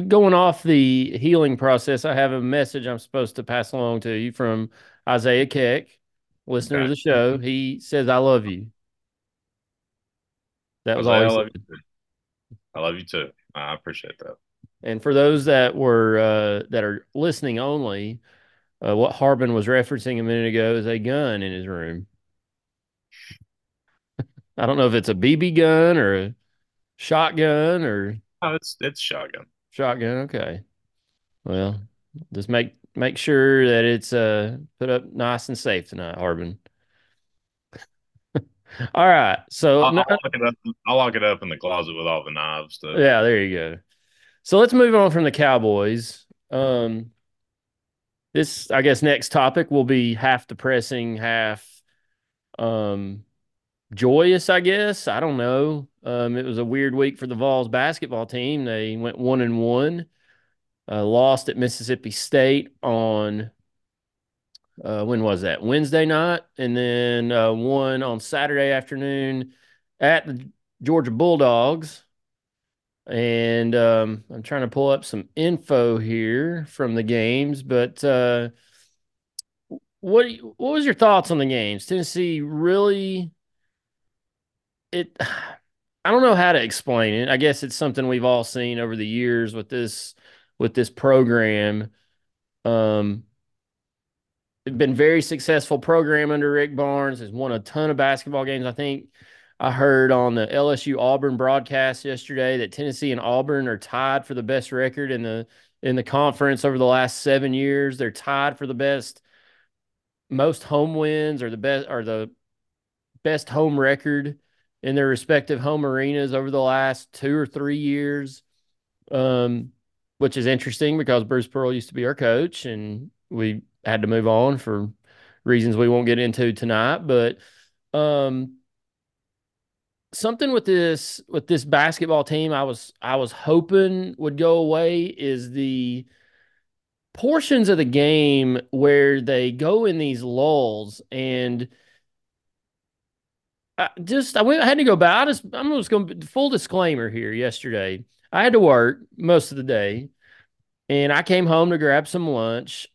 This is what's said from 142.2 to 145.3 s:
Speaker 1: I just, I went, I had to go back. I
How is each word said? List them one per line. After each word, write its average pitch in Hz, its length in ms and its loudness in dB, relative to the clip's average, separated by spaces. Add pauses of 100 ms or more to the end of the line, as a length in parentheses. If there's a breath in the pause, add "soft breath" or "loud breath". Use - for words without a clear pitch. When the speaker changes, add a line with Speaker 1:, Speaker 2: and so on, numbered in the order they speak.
Speaker 1:
I 180 140 -2 (120)
just, 247 340 -2
I 214 60 2
went, 294 200 4
I 233 40 4
had 285 120 4
to 294 60 2
go 233 100 6
back. 208 280 4
I 294 80 0